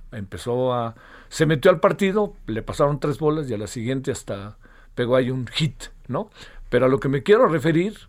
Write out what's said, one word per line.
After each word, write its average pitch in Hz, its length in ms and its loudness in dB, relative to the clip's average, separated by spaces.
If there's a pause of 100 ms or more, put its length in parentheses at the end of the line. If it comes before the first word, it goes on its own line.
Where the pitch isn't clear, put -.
(120)
empezó 120 600 -4
a, 117 220 -4 (340)
se - 180 0
metió 160 260 6
al 160 80 -2
partido, 202 540 2 (120)
le 110 160 -4
pasaron 147 380 0
tres 143 180 -2
bolas 151 320 -2
y 113 40 -4
a 104 40 -4
la 104 80 -6
siguiente 131 460 -4
hasta 104 440 -10 (380)
pegó 123 220 0
ahí 127 140 2
un 131 180 -6
hit, - 380 -4 (200)
¿no? 160 240 -6 (400)
Pero 123 160 4
a - 20 4
lo 131 120 2
que 143 80 -2
me 135 160 -2
quiero 220 240 6
referir 165 500 0 (100)